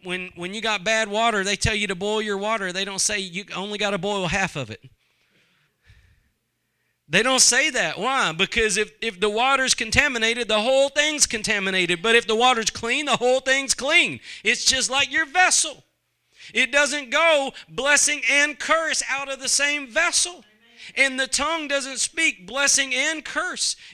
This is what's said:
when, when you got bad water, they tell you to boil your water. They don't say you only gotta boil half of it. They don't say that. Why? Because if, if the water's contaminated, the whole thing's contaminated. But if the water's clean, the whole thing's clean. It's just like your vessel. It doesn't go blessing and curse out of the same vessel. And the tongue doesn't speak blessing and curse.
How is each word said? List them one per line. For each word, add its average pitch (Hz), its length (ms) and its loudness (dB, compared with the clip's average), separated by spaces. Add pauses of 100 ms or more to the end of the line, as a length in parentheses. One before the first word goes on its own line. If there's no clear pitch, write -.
when, 185 320 -6
when 175 180 -8
you 220 60 -8
got 208 240 -2
bad 220 240 2
water, 214 360 2
they 202 120 0
tell 220 200 0
you 208 120 -2
to 190 80 -2
boil 208 260 0
your 208 160 -2
water. 196 360 -2
They 190 100 -2
don't 196 160 -6
say 208 200 0
you 185 260 -8 (100)
only 202 220 -6
gotta 202 200 0
boil 196 300 -2
half 180 300 -2
of 123 120 -8
it. - 140 -14 (2250)
They 180 160 2
don't 254 160 4
say 269 300 4
that. 180 280 -2
Why? 226 360 0
Because 196 440 0
if, 214 220 -2
if 214 200 -6
the 208 100 2
water's 262 440 2
contaminated, 233 760 0
the 214 140 0
whole 269 280 2
thing's 294 380 -2
contaminated. 190 760 -2
But 226 140 2
if 233 120 2
the 220 80 0
water's 233 360 2
clean, 254 340 -4
the 247 120 0
whole 254 220 2
thing's 262 340 0
clean. 269 460 0 (240)
It's 233 220 0
just 247 240 0
like 262 220 0
your 320 140 0
vessel. 320 580 2 (680)
It 240 180 2
doesn't 285 380 2
go 294 440 4 (160)
blessing 277 600 2
and 285 300 2
curse 311 480 0
out 269 240 -4
of 269 80 -8
the 262 100 -6
same 285 380 0
vessel. 330 560 0 (520)
And 262 220 2
the 269 100 0
tongue 302 400 -2
doesn't 269 320 -4
speak 269 480 -2
blessing 269 460 0
and 302 300 -2
curse. 320 520 -4 (180)